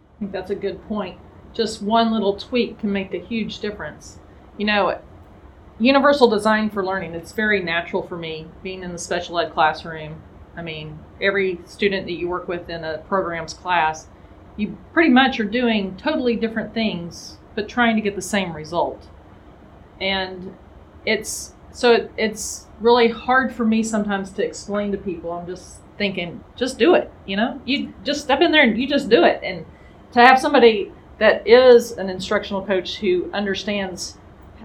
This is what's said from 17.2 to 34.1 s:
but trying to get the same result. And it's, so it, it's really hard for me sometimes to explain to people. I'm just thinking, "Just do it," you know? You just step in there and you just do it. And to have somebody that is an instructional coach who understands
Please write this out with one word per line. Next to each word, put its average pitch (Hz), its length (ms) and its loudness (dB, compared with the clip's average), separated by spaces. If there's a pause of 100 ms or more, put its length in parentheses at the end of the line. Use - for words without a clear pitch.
but 208 140 -8
trying 233 280 0
to 208 60 -2
get 202 120 -2
the 185 80 -10
same 185 320 -4
result. 151 540 -6 (920)
And 190 540 -4 (500)
it's, - 500 -6 (180)
so 240 200 4
it, - 240 0
it's - 500 -6 (140)
really 233 280 6
hard 247 440 0
for 240 120 -4
me 220 180 2
sometimes 202 500 -2
to 190 120 -4
explain 202 480 -4
to 196 60 -2
people. 170 340 -8
I'm 175 140 -10
just - 320 -14 (200)
thinking, 190 460 -4 (100)
"Just 254 240 -4
do 320 160 6
it," - 160 2 (160)
you 190 100 -6
know? 262 280 -2
You - 280 -4 (120)
just 285 180 -4
step 277 180 2
in 339 120 4
there 302 100 6
and 214 160 4
you 269 80 -2
just 285 220 0
do 285 160 6
it. - 180 2
And 175 220 -8 (480)
to 240 80 4
have 254 180 10
somebody 233 540 4 (260)
that - 280 2
is 240 460 8
an 190 180 -6
instructional 190 540 -4
coach 190 340 -2
who 180 340 0
understands 196 840 -6 (460)